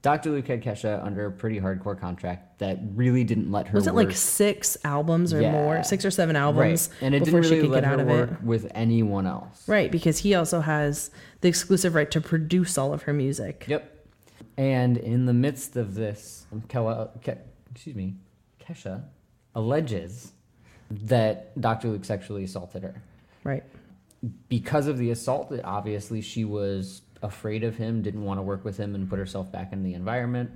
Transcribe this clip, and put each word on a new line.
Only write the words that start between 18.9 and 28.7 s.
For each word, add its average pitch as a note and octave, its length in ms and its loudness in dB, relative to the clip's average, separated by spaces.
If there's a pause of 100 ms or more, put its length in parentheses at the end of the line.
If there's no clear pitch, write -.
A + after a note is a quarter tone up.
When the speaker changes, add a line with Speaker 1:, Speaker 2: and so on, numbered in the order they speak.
Speaker 1:
alleges A2+ 800 -4 (580)
that A2 720 0
Doctor A2+ 280 0
Luke G#2 160 -4
sexually G2+ 380 -6
assaulted F#2 400 -10
her. F#2+ 180 -14 (420)
Speaker 2:
Right. C#3 200 -4 (840)
Speaker 1:
Because C#3 380 0
of C#3 100 -2
the A#2+ 140 0
assault, B2+ 400 -2 (120)
obviously G#2 580 -6
she A2 240 -6
was G2 560 -4 (220)
afraid G#2+ 400 -6
of A2+ 140 -4
him, A2+ 240 -2
didn't G#2 220 -6
want G2 140 -4
to G2 40 -4
work F#2+ 240 -6
with G2+ 120 -6